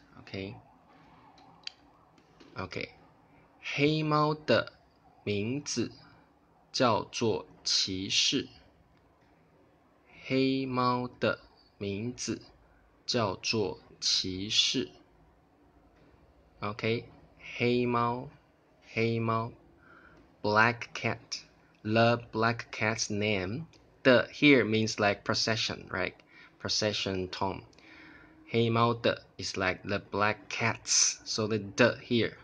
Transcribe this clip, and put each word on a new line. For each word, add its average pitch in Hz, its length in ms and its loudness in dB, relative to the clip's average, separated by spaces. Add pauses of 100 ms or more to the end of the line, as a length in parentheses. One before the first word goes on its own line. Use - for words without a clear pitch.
(200)
Okay. 98 340 -10 (2000)
Okay. - 340 -10 (720)
黑 156 400 0
猫 151 320 2
的 123 380 0 (520)
名 110 400 -4
字 - 260 -4 (800)
叫 110 340 2
做 - 420 -2 (180)
骑 95 440 -2
士。 - 400 0 (1800)
黑 135 420 2
猫 123 420 0 (100)
的 - 220 0 (380)
名 104 360 -4
字 - 280 -8 (640)
叫 107 300 0
做 - 440 -4 (200)
骑 95 480 -2
士。 - 420 0 (1700)
Okay. 110 440 -2 (520)
黑 120 300 2
猫， 120 420 0 (640)
黑 117 260 0
猫。 113 340 -2 (880)
Black 110 520 2
cat. - 240 -2 (640)
The 117 360 4 (140)
black 117 380 0
cat's 113 400 -2
name. 104 560 -2 (360)
The 123 300 6
here 139 320 6
means 110 340 0
like 101 260 2
procession, 110 640 -2
right? 90 240 -4 (440)
Procession 98 720 -2
tone. 92 340 -6 (840)
黑 117 220 2
猫 117 240 4
的 117 320 -2 (120)
is - 180 -8
like 92 260 -2
the 101 160 -4
black 104 500 -2
cats. - 760 0
So - 220 -2
the 110 120 0 (180)
the 117 260 4
here 113 420 0